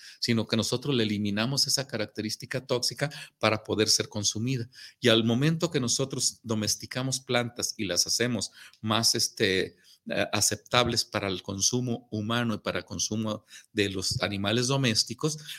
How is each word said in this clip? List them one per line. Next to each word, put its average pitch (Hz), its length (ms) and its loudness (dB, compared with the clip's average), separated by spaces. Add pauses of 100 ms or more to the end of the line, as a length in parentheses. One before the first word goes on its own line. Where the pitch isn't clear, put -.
(200)
sino 113 260 2
que 113 120 2
nosotros 127 360 0
le 117 100 2
eliminamos 107 640 0
esa 135 200 0
característica 107 800 -6
tóxica 127 440 0 (280)
para 110 260 2
poder 104 240 2
ser - 220 0
consumida. 113 580 -2 (320)
Y 120 80 4
al 113 160 6
momento 156 460 2
que 143 100 0
nosotros 131 640 -2
domesticamos 117 800 -2
plantas 120 580 -2
y 110 80 -4
las 87 200 0
hacemos 117 440 0 (320)
más, 110 320 2
este, 95 640 0 (280)
eh, - 280 0
aceptables 117 680 2
para 101 260 -2
el 92 140 -2
consumo 117 680 -2
humano 113 460 0
y - 20 -4
para 92 220 -2
el - 40 -6
consumo 107 600 -4 (260)
de 101 160 2
los 95 320 -4
animales 101 460 0
domésticos, 135 720 0 (200)